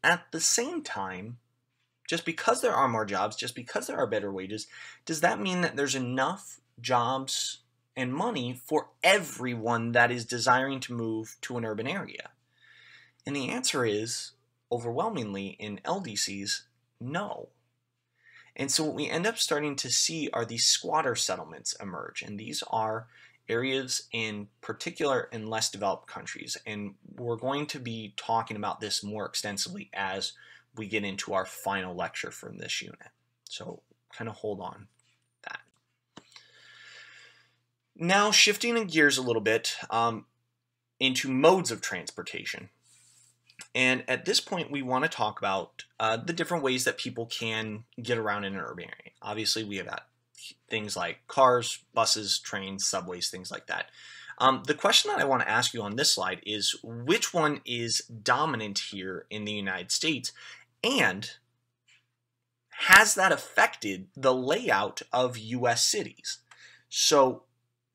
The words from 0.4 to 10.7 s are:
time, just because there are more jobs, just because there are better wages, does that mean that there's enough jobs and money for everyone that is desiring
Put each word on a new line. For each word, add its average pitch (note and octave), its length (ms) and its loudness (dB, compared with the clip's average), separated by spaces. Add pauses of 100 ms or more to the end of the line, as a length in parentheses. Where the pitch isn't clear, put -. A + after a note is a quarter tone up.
time, G2 560 -8 (680)
just E3+ 180 -4
because A#3 360 0
there - 140 2
are C3 120 4
more A2 180 0
jobs, G2+ 300 -2
just - 220 -8
because - 320 -6
there - 80 -6
are B2+ 100 0
better G#2 240 -2
wages, G2 380 -8 (360)
does D#3 180 -4
that F#3 180 2
mean F3+ 220 -2
that D#3+ 120 0
there's C3+ 220 0
enough C3 640 -2 (200)
jobs B2+ 800 0 (340)
and B2+ 180 -2
money D#3 380 -2
for - 380 -2 (120)
everyone A#2+ 880 2
that A#2+ 220 6
is A#2+ 120 -4
desiring B2+ 540 2